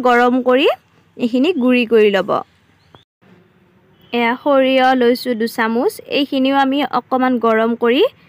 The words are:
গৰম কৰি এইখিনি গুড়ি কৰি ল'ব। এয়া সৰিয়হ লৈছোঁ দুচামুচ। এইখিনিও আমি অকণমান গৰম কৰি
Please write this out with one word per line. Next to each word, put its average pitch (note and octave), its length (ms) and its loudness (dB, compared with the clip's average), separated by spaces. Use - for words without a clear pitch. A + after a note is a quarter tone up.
গৰম B3 280 4
কৰি C4+ 180 2
এইখিনি B3 340 0
গুড়ি B3 300 2
কৰি G#3+ 240 4
ল'ব। F#3+ 140 -4
এয়া A#3 160 0
সৰিয়হ C4 460 2
লৈছোঁ B3 400 0
দুচামুচ। A#3 520 -2
এইখিনিও C#4 460 -2
আমি C4+ 140 -2
অকণমান B3+ 360 -2
গৰম A3+ 260 0
কৰি B3 200 2